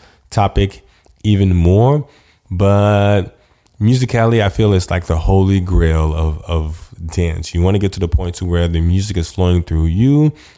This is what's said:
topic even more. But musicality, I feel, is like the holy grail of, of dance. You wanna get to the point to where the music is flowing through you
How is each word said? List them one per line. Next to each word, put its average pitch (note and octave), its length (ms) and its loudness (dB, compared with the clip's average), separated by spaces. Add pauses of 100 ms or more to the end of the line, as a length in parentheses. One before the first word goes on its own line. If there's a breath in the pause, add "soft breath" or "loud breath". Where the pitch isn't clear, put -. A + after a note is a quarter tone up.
(280 soft breath)
topic - 580 -2 (380 soft breath)
even G2 320 2
more. A2 520 2 (400 soft breath)
But G2+ 880 2 (440 soft breath)
musicality, A#2 640 2
I G2+ 80 0
feel, G#2 240 2
is F2+ 160 -2
like F#2 160 -4
the D#2+ 100 0
holy F#2+ 420 2
grail E2 540 0
of, D#2 300 -4
of D#2+ 500 -6 (140)
dance. E2+ 480 -6
You E2+ 80 0
wanna F#2+ 160 2
get G2 160 -2
to F#2+ 60 -8
the F#2 80 -2
point F2 260 -4
to - 100 -8
where F2 240 -2
the E2 140 -2
music F#2+ 340 -2
is E2 160 -6
flowing F2+ 300 0
through D#2+ 240 -2
you C#3 480 0 (240 loud breath)